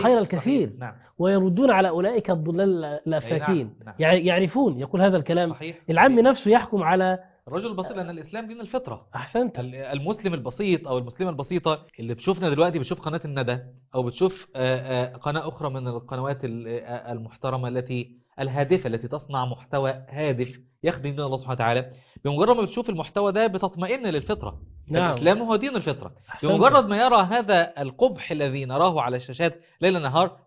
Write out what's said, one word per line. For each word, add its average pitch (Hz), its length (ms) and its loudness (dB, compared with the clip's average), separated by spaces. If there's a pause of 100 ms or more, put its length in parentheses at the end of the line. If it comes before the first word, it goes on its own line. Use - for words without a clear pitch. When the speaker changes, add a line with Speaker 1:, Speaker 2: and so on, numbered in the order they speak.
Speaker 1:
الخير 233 180 6
Speaker 2:
صحيح. 185 100 -4
Speaker 1:
الكثير. 170 440 0
Speaker 2:
نعم. 120 160 -12 (240)
Speaker 1:
ويردون 190 520 4
على 190 180 4
أولئك 196 420 0
الضلال 170 540 0
Speaker 2:
أي 147 60 -6
نعم. 147 160 -6
Speaker 1:
الآفاكين. 151 680 -2 (120)
Speaker 2:
نعم. 107 120 -16
Speaker 1:
يع-، 160 140 4
يعرفون، 180 680 2
يقول 175 220 0
هذا 190 140 6
الكلام. 170 340 0
Speaker 2:
صحيح. 160 260 -10 (140)
Speaker 1:
العام 202 220 8
Speaker 2:
صحيح. 233 120 6
Speaker 1:
نفسه 254 260 4
يحكم 214 320 4
على 185 360 2 (300)
Speaker 2:
الرجل 190 220 -6
البسيط 185 220 -8
لأن 180 180 -8
الإسلام 170 360 -12
دين 233 140 -16
الفطرة. 220 540 -8
Speaker 1:
أحسنت. 190 460 -4
Speaker 2:
ال-، 127 140 -8
المسلم 151 600 -6
البسيط 156 540 -2
أو 127 100 -2
المسلمة 127 320 -6
البسيطة 156 560 -4 (140)
اللي 117 140 -6
بتشوفنا 180 360 -2
دلوقتي، 160 280 2
بتشوف 135 220 -6
قناة 160 240 -6
الندى 131 340 -2 (360)
أو 127 80 0
بتشوف، 175 540 -2
آه، 127 580 -2
آه، - 20 -16
قناة 147 320 -4
أخرى 151 220 -6
من 131 180 -6
القنوات 131 560 -6
ال-، 117 240 -8
آه، 120 440 -8
المحترمة 127 560 -6
التي 123 480 -6 (240)
الهادفة 139 460 0
التي 113 220 -4
تصنع 139 380 -6
محتوى 131 440 -4 (180)
هادف 127 520 -4 (220)
يخدم 147 280 -4
دين 139 100 -6
الله 135 160 -4
سبحانه 131 180 -6
وتعالى، 123 380 0 (340)
بمجرد 180 300 4
ما 226 60 0
بتشوف 226 280 -4
المحتوى 196 420 -2
ده 220 140 2
بتطمئن 190 600 -4
للفطرة. 151 540 -4 (280)
Speaker 1:
نعم. 165 240 2
Speaker 2:
فالإسلام 170 300 2
هو 226 140 0
دين 254 200 -2
الفطرة. 147 360 -6 (160)
Speaker 1:
أحسنت. - 220 -4
Speaker 2:
بمجرد 240 360 6
ما 202 100 0
يرى 240 260 4
هذا 185 600 2
القبح 170 480 0
الذي 139 340 -2
نراه 151 360 2
على 123 160 -2
الشاشات 139 440 -4 (200)
ليل 180 220 2
نهار 160 340 2 (100)